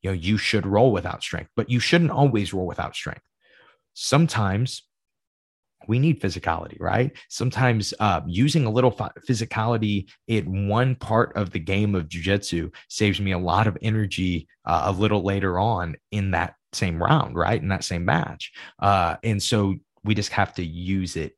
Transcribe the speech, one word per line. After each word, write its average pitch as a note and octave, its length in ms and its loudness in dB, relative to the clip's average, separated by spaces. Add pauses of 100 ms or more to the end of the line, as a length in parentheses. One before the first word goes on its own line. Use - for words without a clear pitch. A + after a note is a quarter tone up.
You F#2+ 100 -4
know, - 20 0
you F#2 240 2
should G#2 280 0
roll G#2+ 260 6
without F2+ 320 -4
strength, - 320 -8
but A2+ 140 -4
you B2 100 2
shouldn't E3+ 320 4
always A2+ 420 2
roll F#2 120 -2
without - 300 -6
strength. - 320 -10 (640)
Sometimes A#2 920 0 (1040)
we A#2 120 2
need D3+ 220 2
physicality, E2+ 580 -4
right? F#2+ 320 0 (180)
Sometimes, A#2+ 720 0
uh, G2 260 2
using B2+ 400 2
a A2 60 0
little B2 200 4
phy-, - 200 -6 (160)
physicality A2 840 0 (180)
in G2+ 400 -2
one B2 280 2
part - 400 0
of F#2+ 160 -2
the - 80 -4
game G2 360 0
of E2 120 -2
jujitsu F2 680 -2 (160)
saves G2+ 300 0
me G2 120 -2
a F2+ 60 -2
lot F2+ 300 2
of F2+ 140 -2
energy, F#2+ 680 0 (180)
uh, - 200 2
a G2 60 0
little G2+ 320 2
later F#2+ 360 0
on F2+ 360 -2 (160)
in G2 200 -2
that F2+ 240 -2 (180)
same E2+ 280 -2
round, - 340 0
right? E2+ 260 0
In G2 80 -4
that - 140 -2
same F2 220 -4
match. - 460 -2 (280)
Uh, F#2 440 2
and G#2 180 0
so G2+ 340 0 (280)
we G#2 120 2
just G2+ 160 -4
have G2 240 0
to F2+ 100 -6
use F2+ 500 -4
it D#2+ 220 -6